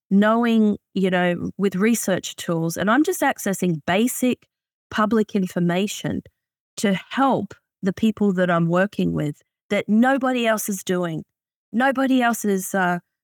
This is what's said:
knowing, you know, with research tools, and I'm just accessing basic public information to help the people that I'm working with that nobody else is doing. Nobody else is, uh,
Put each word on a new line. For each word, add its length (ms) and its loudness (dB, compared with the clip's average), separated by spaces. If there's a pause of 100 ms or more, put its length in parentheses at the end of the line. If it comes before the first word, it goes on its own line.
knowing, 680 4 (160)
you 160 0
know, 480 0
with 180 0
research 600 0
tools, 400 -4
and 140 -2
I'm 140 4
just 180 -4
accessing 640 -2
basic 640 0 (420)
public 460 0
information 840 -2 (560)
to 160 0
help 600 -2 (280)
the 120 0
people 400 0
that 160 0
I'm 180 2
working 460 0
with 280 -6 (280)
that 180 -2
nobody 600 2
else 220 0
is 140 -6
doing. 400 -4 (480)
Nobody 500 2
else 240 0
is, 300 -2
uh, 240 0 (240)